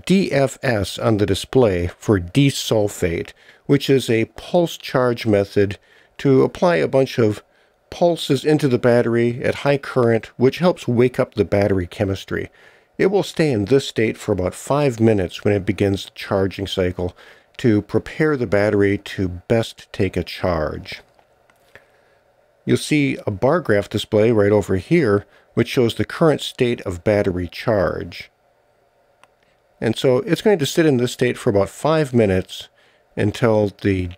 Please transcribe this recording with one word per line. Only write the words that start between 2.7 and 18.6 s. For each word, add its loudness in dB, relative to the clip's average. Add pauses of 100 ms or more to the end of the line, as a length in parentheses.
which 0
is 2
a 2 (100)
pulse -2
charge -2
method 0 (400)
to 4
apply 0
a 0
bunch 0
of 0 (460)
pulses -2
into 2
the 2
battery 2
at -2
high 0
current, 0 (120)
which 2
helps 0
wake 2
up -2
the 0
battery 0
chemistry. -6 (480)
It 2
will 0
stay -2
in -2
this 2
state -2
for -4
about -2
five -2
minutes 0
when 2
it -2
begins -2
the -20
charging -4
cycle -4 (420)
to 2
prepare -2
the -4
battery 2